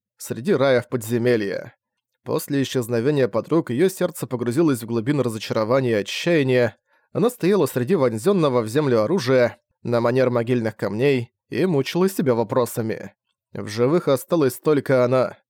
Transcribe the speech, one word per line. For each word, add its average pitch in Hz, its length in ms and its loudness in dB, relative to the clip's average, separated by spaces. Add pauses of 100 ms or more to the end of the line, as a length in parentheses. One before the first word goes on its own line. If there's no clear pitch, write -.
(160)
среди - 380 -4
рая 131 260 4
в - 80 -12
подземелье. 113 880 -2 (500)
После 139 380 -2
исчезновения 123 680 0
подруг 147 420 -2
ее 147 200 2
сердце 180 360 -6
погрузилось 120 560 0
в 117 40 -14
глубину 117 360 -2
разочарования 117 720 0
и 104 100 2
отчаяния. 127 760 0 (360)
Она 185 160 0
стояла 190 380 0
среди 127 280 -2
вонзенного 131 680 2
в 107 60 -4
землю 123 340 2
оружия, 117 560 2 (240)
на 117 180 0
манер 123 300 2
могильных 117 460 -2
камней — 120 560 -2 (180)
и 143 160 0
мучила 170 420 0
себя 127 260 0
вопросами. 113 800 -4 (380)
В 104 160 -10
живых 127 400 0
осталась 139 500 0
только 135 460 2
она. 123 320 0 (140)